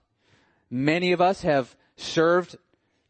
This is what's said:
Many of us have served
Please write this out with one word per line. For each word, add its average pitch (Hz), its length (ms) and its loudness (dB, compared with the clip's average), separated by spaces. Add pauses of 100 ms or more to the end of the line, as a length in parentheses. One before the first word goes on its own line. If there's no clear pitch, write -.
(680)
Many 156 440 0
of 175 100 0
us 185 180 0
have 143 340 -2 (220)
served 170 600 0 (540)